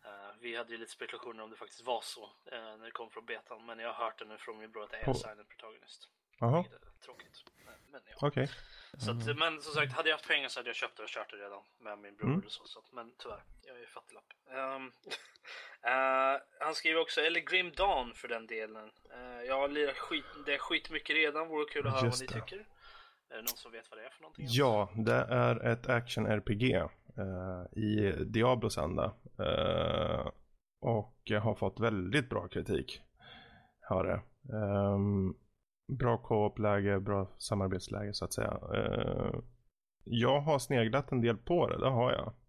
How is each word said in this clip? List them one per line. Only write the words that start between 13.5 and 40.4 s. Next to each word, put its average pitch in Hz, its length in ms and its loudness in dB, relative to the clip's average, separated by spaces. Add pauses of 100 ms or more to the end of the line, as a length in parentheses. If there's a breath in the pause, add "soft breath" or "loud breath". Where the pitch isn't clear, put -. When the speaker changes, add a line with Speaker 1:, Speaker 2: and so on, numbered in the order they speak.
Speaker 1:
jag 131 140 -20
är 117 60 -18
fattiglapp. - 420 -20 (280)
Ehm, 135 280 -6
<laughs> - 500 -14 (560 loud breath)
eh, 135 500 6 (180)
han 151 160 0
skriver 160 260 4
också, 156 200 2
eller 170 180 4
Grim 175 320 2
Dawn 147 440 2
för - 120 -12
den 113 200 -4
delen. 110 440 -8 (220)
Eh, 123 340 -12
jag 135 120 4
har 139 80 4
lirat 143 300 0
skit, 156 280 -4 (200)
det 143 80 2
är 139 40 2
skitmycket 156 580 -2
redan, 156 320 2
vore 151 180 0
kul 143 220 -2
att 135 60 0
höra 131 120 4
Speaker 2:
Just 120 160 2
Speaker 1:
vad 131 140 -8
ni 113 40 -4
Speaker 2:
det. - 60 -10
Speaker 1:
tycker. 208 200 -12 (640 loud breath)
Är 123 60 -14
det 113 60 -10
någon 117 60 -6
som - 240 -8
vet 113 200 -18
vad 110 80 -16
det 113 60 -14
är 131 40 -14
för - 120 -20
någonting? 156 280 -12
Speaker 2:
Ja, 117 460 4
det 117 340 2
är 120 380 2
ett 117 220 0
action-R 117 500 2
P 107 140 -2
G, 120 220 4
eh, 92 1080 -4
i 104 280 4 (140)
Diablos 110 520 2
anda. - 360 0 (260)
Eh, 80 880 2 (540)
och 117 420 -2
jag 104 180 0
har 107 140 2
fått - 240 -2
väldigt 107 500 2
bra - 180 -2
kritik, - 540 -2 (880 loud breath)
har 95 140 2
det. 90 180 0 (360)
Ehm, 101 760 4 (680)
bra 117 180 4
co-op-läge, 104 840 4
bra 98 380 -2
samarbetsläge, 101 760 -2
så - 120 -4
att - 80 -6
säga. - 260 -2 (160)
Eh, - 580 0 (720)
jag 123 380 4